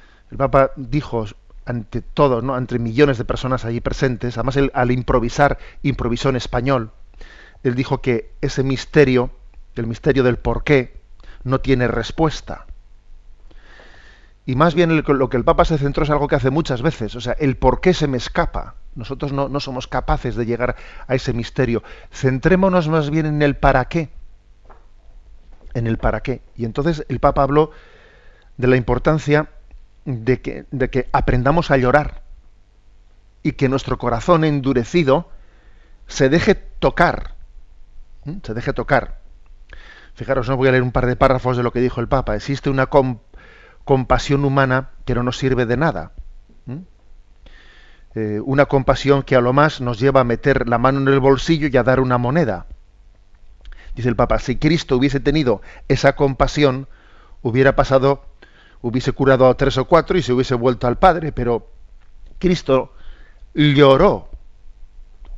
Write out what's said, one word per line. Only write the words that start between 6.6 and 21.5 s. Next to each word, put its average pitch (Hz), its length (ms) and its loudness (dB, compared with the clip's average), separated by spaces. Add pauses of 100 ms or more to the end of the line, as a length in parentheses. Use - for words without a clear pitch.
él 127 100 0
dijo 131 280 -2
que 120 400 -4
ese 139 200 -4
misterio, 127 680 2 (420)
el 113 140 -6
misterio 123 340 0
del 120 160 2
por - 260 -4
qué, 135 380 0 (420)
no 127 180 -2
tiene 123 260 0
respuesta. 113 800 -4 (1800)
Y 127 100 -4
más 151 200 2
bien 170 160 4
el, 156 160 2
lo 135 240 2
que 131 60 0
el 120 60 -2
Papa 143 220 4
se 156 140 0
centró 143 240 -2
es 147 80 0
algo 143 160 0
que 151 80 0
hace 131 160 0
muchas 135 320 -2
veces, 117 320 -4
o 120 40 -12
sea, 120 140 -6
el 135 240 -2
por 123 240 2
qué 185 140 4
se 151 100 -2
me 135 120 -2
escapa. - 580 -4 (180)
Nosotros 135 400 -8
no, 139 160 -2
no 139 100 -4
somos 131 280 -8
capaces 131 480 -2
de 117 100 -2
llegar 117 300 -2 (320)
a 131 80 0
ese 127 180 -2
misterio. 117 480 -2 (300)